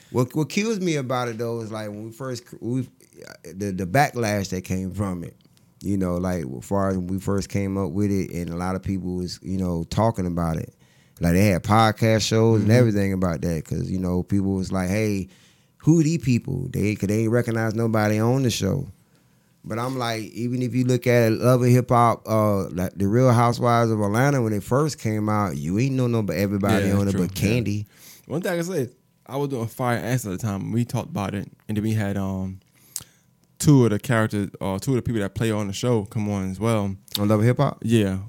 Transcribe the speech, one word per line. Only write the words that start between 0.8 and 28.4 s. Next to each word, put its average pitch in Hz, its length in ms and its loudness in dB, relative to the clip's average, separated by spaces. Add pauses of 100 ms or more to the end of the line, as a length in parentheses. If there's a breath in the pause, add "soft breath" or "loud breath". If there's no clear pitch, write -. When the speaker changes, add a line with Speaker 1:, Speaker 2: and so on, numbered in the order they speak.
Speaker 1:
about 123 320 -2
it 113 100 -8
though 117 240 -4
is, 107 100 -10
like, 107 180 -8
when 104 160 -12
we 113 60 -14
first, 127 320 -10 (180)
we, 123 260 -4 (560)
the, 95 280 -6
the 92 140 -4
backlash 104 640 0
that 92 140 -6
came 92 300 -4
from 92 300 -4
it. - 120 -14 (460)
You 101 160 -2
know, 90 180 0
like, 90 300 -2
as 64 200 -12
far 98 240 0
as 95 80 0
when 90 100 -4
we 95 120 -4
first 98 300 -2
came 98 280 -2
up 95 140 -2
with 101 200 0
it, 98 200 -2
and 85 180 -6
a 85 60 -6
lot 92 200 -4
of 92 80 -6
people 92 320 -4
was, 90 260 -6
you 92 160 -6
know, 87 320 -2
talking 107 360 0
about 85 320 -2
it. - 160 -8 (460 soft breath)
Like, 85 140 2
they 95 140 4
had 90 160 2
podcast 110 640 4
shows 113 340 4
and 104 80 2
Speaker 2:
Mm-hmm. 113 100 8
Speaker 1:
everything 101 340 2
about 92 280 -2
that, 82 240 -2
'cause, 87 260 -4
you 92 80 -2
know, 90 240 -2
people 98 300 0
was 95 180 -4
like, 92 180 -2
"Hey, 104 380 -2 (500 soft breath)
who 165 260 6
these 160 200 0
people?" 90 480 0
They, 101 240 0
'cause 98 120 -4
they 110 160 2
ain't 110 80 0
recognize 113 440 0
nobody 107 440 2
on 123 240 2
the 123 60 2
show. 95 380 -2 (760 soft breath)
But 107 160 -8
I'm 131 180 -4
like, 117 260 -2
even 120 380 -4
if 120 140 -2
you 127 100 2
look 123 220 2
at 120 260 6
Love 120 300 4
and 123 80 6
Hip 123 180 6
Hop, 117 380 4
uh, 104 420 2
like, 90 280 -4
the 98 100 0
Real 123 240 6
Housewives 120 600 4
of 110 100 0
Atlanta, 127 400 2
when 110 120 0
it 101 100 -2
first 143 360 -2
came 107 300 -2
out, 101 280 0
you 80 220 -2
ain't 135 160 0
know 127 120 0
nobody, 104 320 0
everybody 98 480 2
Speaker 2:
Yeah, 98 100 0
Speaker 1:
on 101 80 2
Speaker 2:
that's 98 100 0
Speaker 1:
it - 40 -2
but 90 160 -2
Speaker 2:
true. 101 120 0
Yeah. 107 80 2
Speaker 1:
Candy. 104 320 -2 (400 loud breath)
Speaker 2:
One 160 140 -4